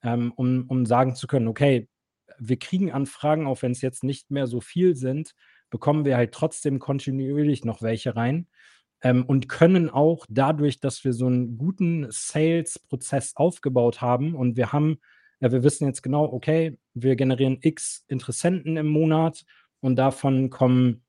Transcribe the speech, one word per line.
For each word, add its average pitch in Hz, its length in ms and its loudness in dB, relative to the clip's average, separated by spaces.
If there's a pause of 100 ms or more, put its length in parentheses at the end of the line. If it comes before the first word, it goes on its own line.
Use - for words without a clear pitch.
ähm, 120 320 -2
um, 127 340 0
um 127 160 0
sagen 123 300 2
zu 127 120 -10
können, 120 220 0
"Okay, 123 400 2 (500)
wir 123 200 -4
kriegen 185 320 -2
Anfragen, 147 560 -2
auch 131 160 -4
wenn's 123 180 -4
jetzt 127 220 -6
nicht 135 280 -6
mehr 139 160 -2
so 117 140 -6
viel 180 340 0
sind, 131 380 -6 (380)
bekommen 147 340 0
wir 135 120 2
halt 120 160 0
trotzdem 147 460 -4
kontinuierlich 139 880 -2
noch 113 180 -4
welche 113 320 -4
rein, 131 320 -2 (540)
ähm, 123 240 2
und 135 240 0
können 170 400 4
auch 156 400 2
dadurch, 139 520 0
dass - 240 -4
wir 131 80 0
so 123 140 -2
einen 123 300 -2
guten 170 540 -2
Sales-Prozess 156 1200 -4
aufgebaut 127 680 0
haben 131 340 0
und 123 220 0
wir 120 160 -2
haben, 151 260 0 (420)
ja, 123 100 2
wir 127 120 0
wissen 147 240 2
jetzt 127 160 -6
genau, 147 220 0
okay, 156 520 -2 (160)
wir 127 220 2
generieren 131 460 0
X - 460 -4
Interessenten 160 720 -4
im 151 100 -2
Monat 160 580 2 (360)
und 131 160 2
davon 135 520 2
kommen 127 600 2